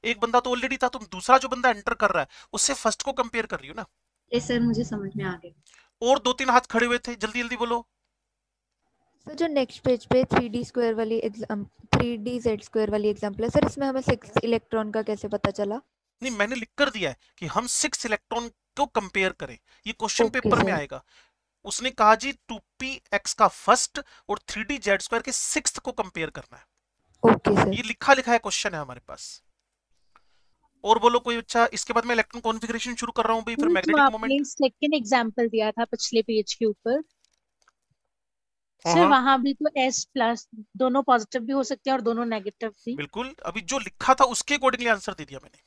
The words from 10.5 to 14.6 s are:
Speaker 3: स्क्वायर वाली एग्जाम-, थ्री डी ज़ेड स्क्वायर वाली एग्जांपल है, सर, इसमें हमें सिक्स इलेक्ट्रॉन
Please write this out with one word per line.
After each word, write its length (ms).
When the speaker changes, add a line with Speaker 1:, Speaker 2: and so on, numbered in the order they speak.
Speaker 3:
स्क्वायर 300
वाली 240
एग्जाम-, 480
थ्री 500
डी 240
ज़ेड 220
स्क्वायर 280
वाली 180
एग्जांपल 360
है, 60
सर, 160
इसमें 200
हमें 140
सिक्स 300
इलेक्ट्रॉन 480